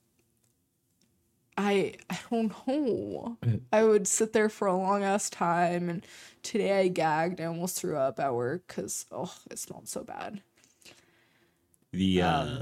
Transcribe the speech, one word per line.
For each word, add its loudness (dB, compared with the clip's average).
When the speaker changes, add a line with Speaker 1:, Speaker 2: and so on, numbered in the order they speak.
Speaker 1:
I, 2
I -6
don't 0
know. -2
Speaker 2:
Mm. 2
Speaker 1:
I 6
would 6
sit 0
there 4
for -2
a 4
long 0
ass 0
time, 0
and -6
today 2
I 4
gagged. 0
I -6
almost -4
threw -4
up 0
at 0
work -2
'cause, -8
oh, -8
it -14
smelled -14
so -8
bad. -12
Speaker 2:
The, 4
uh, 4